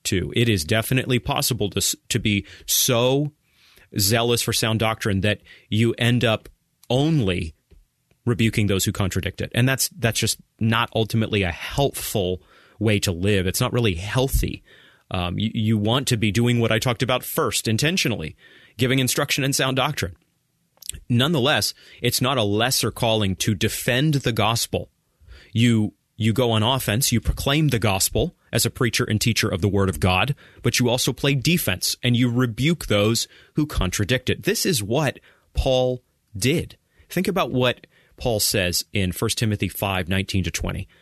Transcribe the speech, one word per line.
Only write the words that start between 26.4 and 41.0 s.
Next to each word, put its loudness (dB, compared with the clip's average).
on 2
offense, 0
you 2
proclaim 0
the 0
gospel 0
as 0
a 0
preacher -2
and 0
teacher 0
of -2
the 2
Word 2
of -4
God, 2
but 0
you 2
also 0
play 0
defense 0
and 2
you 4
rebuke 0
those 2
who 0
contradict -2
it. -2
This -2
is 0
what -2
Paul 0
did. -2
Think -2
about -2
what 0
Paul 0
says 0
in 0
First -2
Timothy -2
five -4
nineteen 0
to -2
twenty. -6